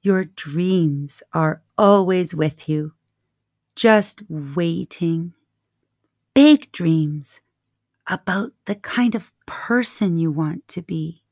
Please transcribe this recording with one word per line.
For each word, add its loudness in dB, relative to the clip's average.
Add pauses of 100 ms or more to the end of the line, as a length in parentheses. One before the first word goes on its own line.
Your 0
dreams -2
are -2 (160)
always 4
with -4
you, -4 (840)
just 2
waiting. -4 (1000)
Big 6
dreams -2 (640)
about -6 (140)
the -4
kind -2
of -10 (140)
person -2
you 0
want -6
to -12
be. -10